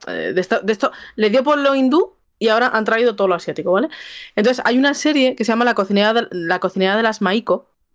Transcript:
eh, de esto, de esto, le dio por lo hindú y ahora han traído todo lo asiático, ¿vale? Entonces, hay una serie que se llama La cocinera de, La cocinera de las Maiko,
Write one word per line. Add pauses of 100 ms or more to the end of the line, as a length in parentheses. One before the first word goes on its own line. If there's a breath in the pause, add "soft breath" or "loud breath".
eh,
de
esto,
de
esto, (240 loud breath)
le
dio
por
lo
hindú (260)
y
ahora
han
traído
todo
lo
asiático,
¿vale? (480 loud breath)
Entonces,
hay
una
serie
que
se
llama
La
cocinera
de,
La
cocinera
de
las
Maiko, (240)